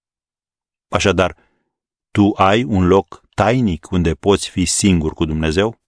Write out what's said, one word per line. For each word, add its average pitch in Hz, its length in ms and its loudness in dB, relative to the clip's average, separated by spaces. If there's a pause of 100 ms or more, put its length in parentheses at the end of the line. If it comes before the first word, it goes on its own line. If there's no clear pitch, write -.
(880)
Așadar, 92 480 -2 (760)
tu 104 260 2
ai 101 260 2
un 101 240 0
loc 95 360 0 (120)
tainic 107 560 -2
unde 85 240 -2
poți - 340 0
fi 92 160 -4
singur 82 480 0
cu - 120 -6
Dumnezeu? 78 640 -2